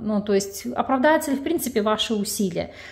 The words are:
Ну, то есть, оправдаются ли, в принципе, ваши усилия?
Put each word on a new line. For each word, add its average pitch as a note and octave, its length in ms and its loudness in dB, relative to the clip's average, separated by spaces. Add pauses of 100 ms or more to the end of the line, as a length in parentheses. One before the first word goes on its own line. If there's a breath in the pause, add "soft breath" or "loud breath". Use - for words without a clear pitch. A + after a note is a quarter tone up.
Ну, G#3 180 0
то G#3 140 0
есть, - 320 0
оправдаются D4 640 2
ли, C4+ 60 0
в C#4 80 -4
принципе, D4+ 380 0
ваши G#3+ 320 0
усилия? G3 580 -2 (200 loud breath)